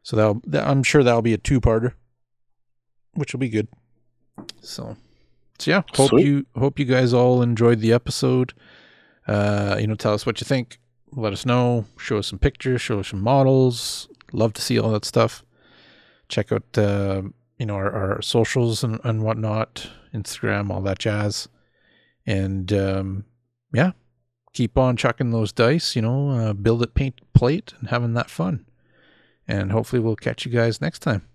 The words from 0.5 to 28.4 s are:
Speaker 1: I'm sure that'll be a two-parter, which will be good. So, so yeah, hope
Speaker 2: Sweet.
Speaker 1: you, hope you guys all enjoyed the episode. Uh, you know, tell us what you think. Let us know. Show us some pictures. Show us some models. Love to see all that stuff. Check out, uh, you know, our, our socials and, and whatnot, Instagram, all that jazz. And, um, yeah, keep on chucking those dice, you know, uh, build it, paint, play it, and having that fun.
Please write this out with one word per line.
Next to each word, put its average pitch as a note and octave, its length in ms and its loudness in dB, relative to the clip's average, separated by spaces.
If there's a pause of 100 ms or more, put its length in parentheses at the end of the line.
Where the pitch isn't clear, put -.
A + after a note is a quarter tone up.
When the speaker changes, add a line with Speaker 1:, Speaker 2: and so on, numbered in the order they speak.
Speaker 1:
I'm C#3 180 2
sure D3 200 6
that'll A#2+ 180 4
be A2+ 120 2
a G#2+ 40 0
two-parter, A#2 540 2 (1200)
which - 180 -6
will C3 80 -6
be C3 80 -2
good. A2 180 -2 (960)
So, - 340 -14 (640)
so - 120 -2
yeah, F#3 100 2 (140)
hope C3+ 160 6
Speaker 2:
Sweet. C#3 160 6
Speaker 1:
you, C#3+ 180 0 (100)
hope C3+ 220 -2
you D3 80 0
guys B2+ 300 4
all B2 260 4
enjoyed A#2+ 380 4
the A2+ 120 2
episode. B2+ 600 0 (760)
Uh, G#2 520 0
you G#2+ 80 0
know, A2 80 -2
tell G#2 180 0
us G#2 100 -4
what A#2 160 -4
you - 60 -10
think. B2+ 340 -4 (340)
Let A2 200 -4
us G2 140 -6
know. B2 380 2 (120)
Show - 220 -4
us G2+ 80 -6
some G2+ 100 -10
pictures. C3 420 0
Show G#2+ 200 -4
us F#2+ 80 -6
some G2 140 -8
models. C3 840 2 (240)
Love A2 220 0
to - 80 -10
see A#2+ 160 0
all A2 140 0
that G#2+ 120 -2
stuff. - 400 0 (840)
Check - 220 -4
out, - 260 -4
uh, G2+ 460 0 (340)
you A#2+ 80 -6
know, G#2 80 -6
our, G2+ 180 -4
our G2 300 -4
socials A#2 600 0
and, A2+ 200 -4
and A2 200 -2
whatnot, A2 680 -4 (240)
Instagram, G2+ 560 -4
all G2 120 -4
that F#2+ 180 -4
jazz. G#2 480 -4 (800)
And, G2 440 -2
um, G2 540 -2 (480)
yeah, F3 200 2 (600)
keep A#2 240 -2
on B2+ 180 4
chucking A#2+ 360 0
those A2+ 200 0
dice, B2+ 440 2
you A#2+ 80 0
know, C3+ 260 0
uh, A2+ 240 0
build A2+ 300 0
it, A#2 100 -4
paint, C3+ 260 -2 (140)
play C3 220 4
it, - 240 -12
and A#2 100 -10
having A#2+ 240 -2
that A#2+ 160 -2
fun. E3 380 -4 (800)